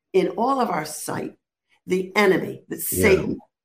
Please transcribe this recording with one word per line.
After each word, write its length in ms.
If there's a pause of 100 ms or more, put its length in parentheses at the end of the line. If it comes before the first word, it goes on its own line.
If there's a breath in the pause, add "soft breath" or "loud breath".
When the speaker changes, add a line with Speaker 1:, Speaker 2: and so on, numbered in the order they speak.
(120)
Speaker 1:
in 180
all 300
of 80
our 160
sight 540 (480)
the 280
enemy, 540
the 80
Speaker 2:
Yeah. 60
Speaker 1:
Satan 560 (260)